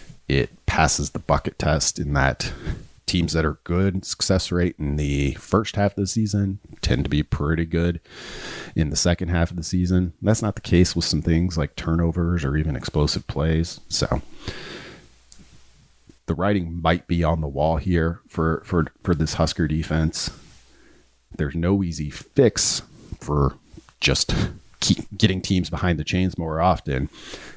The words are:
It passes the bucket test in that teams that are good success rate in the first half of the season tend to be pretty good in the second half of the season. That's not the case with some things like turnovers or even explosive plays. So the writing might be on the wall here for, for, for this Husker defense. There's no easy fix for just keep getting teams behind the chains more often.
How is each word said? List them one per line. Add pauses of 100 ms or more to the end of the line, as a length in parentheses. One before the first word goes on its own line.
(280)
It
passes
the
bucket
test
in
that (540)
teams
that
are
good
success
rate
in
the
first
half
of
the
season (220)
tend
to
be
pretty
good (760)
in
the
second
half
of
the
season.
That's
not
the
case
with
some
things
like
turnovers
or
even
explosive
plays.
So (2000)
the
writing
might
be
on
the
wall
here
for,
for, (160)
for
this
Husker
defense. (1080)
There's
no
easy
fix (400)
for (440)
just (460)
keep (120)
getting
teams
behind
the
chains
more
often. (460)